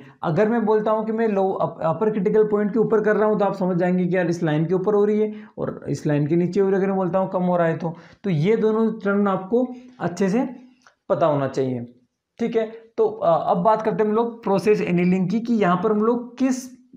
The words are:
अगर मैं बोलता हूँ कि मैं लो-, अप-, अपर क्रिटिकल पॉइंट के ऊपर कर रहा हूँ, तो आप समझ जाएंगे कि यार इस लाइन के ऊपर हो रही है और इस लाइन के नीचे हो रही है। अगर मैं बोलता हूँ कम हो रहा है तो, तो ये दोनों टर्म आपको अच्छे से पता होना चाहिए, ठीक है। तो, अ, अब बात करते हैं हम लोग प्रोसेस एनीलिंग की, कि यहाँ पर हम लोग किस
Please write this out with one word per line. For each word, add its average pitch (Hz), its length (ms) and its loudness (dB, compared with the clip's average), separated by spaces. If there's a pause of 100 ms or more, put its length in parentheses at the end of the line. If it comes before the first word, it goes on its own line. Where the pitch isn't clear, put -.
(240)
अगर 180 260 0
मैं 233 160 0
बोलता 214 260 2
हूँ 220 140 -2
कि 220 60 -4
मैं 226 160 0
लो-, 190 340 0
अप-, - 220 -4
अपर 165 260 0
क्रिटिकल 214 340 2
पॉइंट 208 300 0
के 226 60 0
ऊपर 214 220 2
कर 214 140 2
रहा 214 140 2
हूँ, 208 100 0
तो 202 60 2
आप 196 100 -2
समझ 185 220 -2
जाएंगे 180 280 2
कि 175 120 0
यार 180 100 0
इस 175 160 -2
लाइन 156 220 0
के 175 80 -2
ऊपर 190 200 0
हो 208 120 4
रही 214 140 2
है 214 140 -2 (240)
और - 320 -8
इस 139 180 -4
लाइन 147 200 0
के 165 80 0
नीचे 175 240 0
हो 196 60 4
रही 190 80 2
है। 190 60 0
अगर 190 80 0
मैं 196 80 -2
बोलता 190 240 0
हूँ 190 100 -2
कम 185 140 -2
हो 180 140 2
रहा 170 100 2
है 160 100 -2
तो, 165 180 -6 (280)
तो 202 60 -4
ये 175 260 2
दोनों 214 360 2
टर्म 202 360 0
आपको 226 400 0 (320)
अच्छे 175 300 -2
से 262 200 0 (600)
पता 170 160 2
होना 139 220 0
चाहिए, 127 460 -4 (460)
ठीक 233 160 -4
है। 220 160 -2 (260)
तो, 226 80 2
अ, 170 460 0
अब 196 60 2
बात 220 240 2
करते 220 220 0
हैं 214 60 0
हम 214 60 0
लोग 233 280 -2
प्रोसेस 196 380 2
एनीलिंग 180 480 2
की, 226 100 0
कि 233 140 -2
यहाँ 180 300 2
पर 214 80 2
हम 208 100 2
लोग 240 360 -2
किस - 600 -4